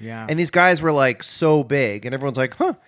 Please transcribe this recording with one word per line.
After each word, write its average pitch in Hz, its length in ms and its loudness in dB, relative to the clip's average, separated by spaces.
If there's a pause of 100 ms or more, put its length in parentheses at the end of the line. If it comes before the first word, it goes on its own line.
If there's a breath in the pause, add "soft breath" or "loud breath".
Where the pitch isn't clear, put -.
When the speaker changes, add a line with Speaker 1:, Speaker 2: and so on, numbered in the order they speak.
Speaker 1:
Yeah. 113 280 -12
Speaker 2:
And 156 100 -2
these 170 120 -2
guys 175 320 4
were, 160 100 2
like, 135 300 2
so 156 400 2
big, 120 440 -2
and 123 80 -6
everyone's 131 240 -4
like, 131 160 -2
"Huh." 359 200 -2 (140)